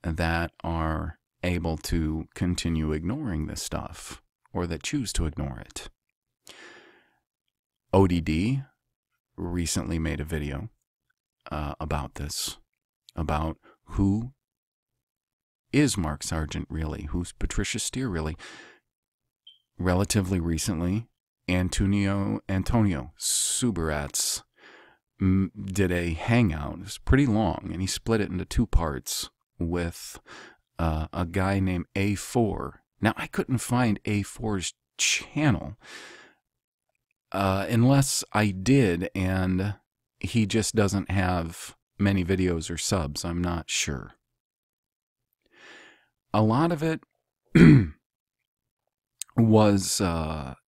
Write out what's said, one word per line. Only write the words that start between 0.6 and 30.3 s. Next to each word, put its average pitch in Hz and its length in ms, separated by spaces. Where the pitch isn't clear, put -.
are 80 540
able 85 340
to 80 580
continue 82 560
ignoring 82 560
this - 140
stuff - 600
or 87 140
that 82 160
choose 139 300
to 85 120
ignore 69 340
it. - 300
O 95 140
D 87 140
D 92 400
recently 87 600
made 78 220
a 73 60
video, 76 440
uh, 73 280
about 76 360
this, - 420
about 78 420
who 104 460
is 131 240
Mark 76 240
Sargent 78 480
really, 78 420
who's 87 220
Patricia - 460
Steere 131 280
really. 78 300
Relatively 92 600
recently, 85 680
Antonio, 98 1000
Antonio 95 720
Subaratz - 1200
m-, 95 320
did 95 260
a 87 220
hangout. 78 600
It 87 80
was 98 160
pretty 143 260
long, 104 460
and 85 100
he 95 60
split 113 340
it - 80
into 90 160
two 120 200
parts - 640
with, 85 640